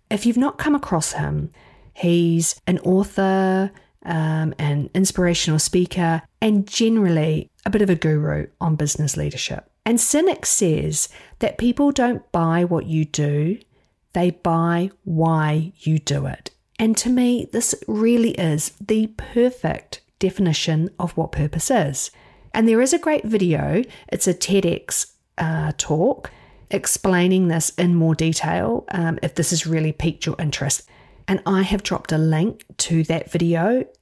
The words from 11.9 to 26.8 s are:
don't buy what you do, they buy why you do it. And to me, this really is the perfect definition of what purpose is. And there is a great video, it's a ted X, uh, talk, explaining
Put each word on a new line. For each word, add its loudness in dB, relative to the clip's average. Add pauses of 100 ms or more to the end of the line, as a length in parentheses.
don't -2
buy 2
what -2
you 0
do, -2 (540)
they 2
buy 0 (140)
why 0
you 0
do -4
it. -10 (260)
And 2
to -2
me, 2
this -2 (140)
really 2
is -2 (120)
the 2
perfect -2 (180)
definition 0 (100)
of -6
what -2
purpose -2
is. -2 (420)
And 2
there 4
is 2
a 2
great 0
video, 0 (280)
it's -2
a 4
ted 0
X, -4 (240)
uh, -2
talk, -2 (380)
explaining 2